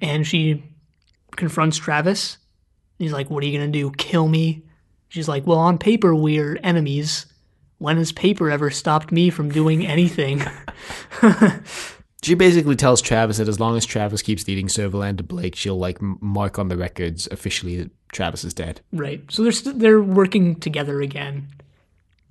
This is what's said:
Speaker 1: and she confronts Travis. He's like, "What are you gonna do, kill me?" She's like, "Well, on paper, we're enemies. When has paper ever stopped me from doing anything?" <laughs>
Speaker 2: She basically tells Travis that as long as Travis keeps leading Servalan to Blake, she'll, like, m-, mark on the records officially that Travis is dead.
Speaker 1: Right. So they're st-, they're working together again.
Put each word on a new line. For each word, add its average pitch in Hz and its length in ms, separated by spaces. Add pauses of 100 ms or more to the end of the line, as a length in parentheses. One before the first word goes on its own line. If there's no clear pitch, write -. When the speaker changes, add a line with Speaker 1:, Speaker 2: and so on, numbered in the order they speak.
Speaker 1:
and 151 260
she 156 340 (760)
confronts 160 420
Travis. 165 600 (640)
He's 160 140
like, 139 180
"What 143 120
are 143 40
you 143 100
gonna 147 140
do, 143 260
kill 160 300
me?" 160 340 (480)
She's 156 200
like, 139 180
"Well, 165 100
on 170 220
paper, 208 340
we're 151 480
enemies. 151 640 (540)
When 156 180
has 160 140
paper 180 400
ever 143 180
stopped 156 420
me 175 200
from 156 180
doing 156 380
anything?" 147 560 (800)
<laughs> 214 420 (600)
Speaker 2:
She 165 100
basically 170 420
tells 127 280
Travis 113 340
that 107 100
as 104 120
long 113 180
as 113 80
Travis 104 380
keeps 104 240
leading 98 180
Servalan 101 520
to 87 60
Blake, 90 320
she'll, 95 220
like, 90 240
m-, 98 200
mark 101 360
on 95 120
the 90 60
records 87 540
officially 92 480
that 85 140 (200)
Travis 85 320
is 90 80
dead. 82 300 (100)
Speaker 1:
Right. 143 380
So 220 140
they're 233 80
st-, 269 260
they're 220 240
working 190 540
together 147 460
again. 139 480 (800)